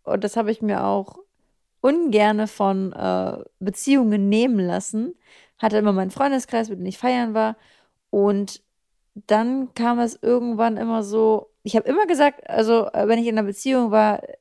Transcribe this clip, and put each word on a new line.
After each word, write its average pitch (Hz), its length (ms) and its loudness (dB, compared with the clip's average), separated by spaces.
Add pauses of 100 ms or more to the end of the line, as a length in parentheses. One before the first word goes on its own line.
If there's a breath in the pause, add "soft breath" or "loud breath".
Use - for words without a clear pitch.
und 202 200 -2
das 208 140 -4
habe 220 140 0
ich 220 100 -6
mir 202 240 -2
auch 196 320 -4 (640)
ungerne 214 680 2
von, 190 460 -2
äh, - 440 -4 (220)
Beziehungen 208 720 2
nehmen 226 300 2
lassen. 190 560 -4 (420 soft breath)
Hatte 214 200 0
immer 208 160 2
meinen 190 180 -2
Freundeskreis, 247 580 -2
mit 190 100 -8
dem 180 60 -8
ich 190 120 -8
feiern 240 360 -2
war 220 220 0 (540 soft breath)
und 202 520 0 (680)
dann 247 460 0
kam 240 260 -2
es 233 220 -4
irgendwann 233 560 0
immer 226 260 -4
so, 220 480 0 (120)
ich 208 120 -2
habe 220 140 0
immer 381 180 2
gesagt, 294 420 0
also, 226 440 2
äh, 208 160 0
wenn 226 100 2
ich 233 80 -2
in 220 100 0
einer 214 80 0
Beziehung 240 460 0
war, 214 300 4 (200)